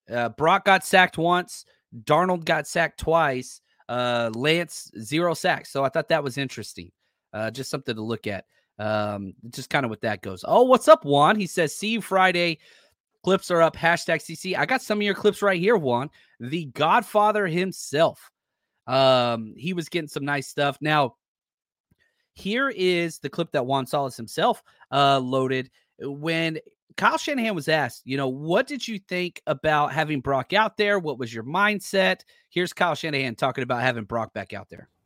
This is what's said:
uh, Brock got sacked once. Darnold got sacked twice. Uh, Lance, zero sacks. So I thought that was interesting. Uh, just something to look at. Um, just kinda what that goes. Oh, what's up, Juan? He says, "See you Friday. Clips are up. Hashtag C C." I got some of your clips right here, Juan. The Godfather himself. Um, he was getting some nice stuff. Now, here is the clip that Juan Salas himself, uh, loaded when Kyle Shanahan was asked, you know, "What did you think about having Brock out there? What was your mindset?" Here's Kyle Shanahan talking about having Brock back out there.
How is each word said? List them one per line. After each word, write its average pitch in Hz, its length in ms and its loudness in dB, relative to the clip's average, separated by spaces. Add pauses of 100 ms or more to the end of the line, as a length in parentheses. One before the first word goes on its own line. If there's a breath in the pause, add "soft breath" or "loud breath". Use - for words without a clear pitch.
(120)
uh, 120 180 -2
Brock 170 360 2
got 190 180 4
sacked 185 360 4
once. 175 460 0 (400)
Darnold 170 400 2
got 160 200 0
sacked - 340 -2
twice. 151 600 0 (260)
Uh, 120 460 -2
Lance, 160 680 -2
zero 156 360 -2
sacks. - 340 -2
So 139 140 -2
I 170 60 0
thought 156 180 -4
that 156 160 2
was 135 160 -6
interesting. 98 520 -10 (420)
Uh, 110 180 -6
just 127 180 -10
something 131 240 -6
to 110 80 -10
look 110 240 -6
at. 101 200 -6 (340)
Um, 104 540 -4 (180)
just - 180 -14
kinda 135 180 0
what 107 140 -10
that 104 220 -4
goes. 95 240 -10
Oh, 208 160 6
what's 254 240 4
up, - 180 8
Juan? 147 300 4
He 208 100 -2
says, 160 300 -2
"See 208 140 -6
you 226 120 -2
Friday. 175 560 2 (640 soft breath)
Clips 185 280 0
are 170 100 6
up. 160 140 6
Hashtag 170 480 0
C 165 100 -14
C." 185 220 -8
I 147 100 0
got 247 160 -2
some 214 160 -4
of 208 60 0
your 202 100 0
clips 208 300 0
right 190 160 2
here, 208 180 4
Juan. 131 320 0 (300 soft breath)
The 147 260 -6
Godfather 208 800 2
himself. 165 880 -2 (560)
Um, 123 680 4
he 160 180 -6
was 170 160 -6
getting 165 180 -4
some 143 180 -8
nice 143 220 -4
stuff. 143 340 -2
Now, 151 360 2 (1160)
here 247 360 -2
is 175 500 0
the 143 100 -8
clip 170 220 -4
that 135 160 0
Juan 135 180 0
Salas 139 320 -4
himself, 165 460 -2 (280 soft breath)
uh, 139 280 4
loaded 131 500 -2 (300)
when 160 600 -4 (380)
Kyle 254 200 4
Shanahan 240 360 -2
was 156 140 -6
asked, 151 380 0
you 131 120 -4
know, 135 120 0
"What 160 360 0
did 277 220 -10
you 226 100 -6
think 180 480 -6
about 151 460 0
having 151 300 -2
Brock 135 320 -2
out 208 240 2
there? 202 200 2
What 147 220 -4
was 117 140 -8
your 113 100 -8
mindset?" 190 800 0 (280 soft breath)
Here's 175 240 -2
Kyle 170 220 0
Shanahan 135 400 -4
talking 135 280 -2
about 120 180 -2
having 120 240 0
Brock 113 280 -6
back 101 200 -10
out 98 160 -14
there. - 200 -20 (160)